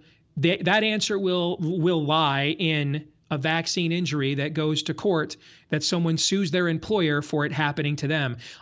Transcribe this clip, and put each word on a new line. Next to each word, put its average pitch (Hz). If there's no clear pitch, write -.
th-, 165
that 202
answer 214
will, 180
will 165
lie 147
in 151
a 151
vaccine 165
injury 147
that 143
goes 156
to 156
court, 160
that 151
someone 165
sues 190
their 175
employer 160
for 147
it 147
happening 147
to 139
them. 139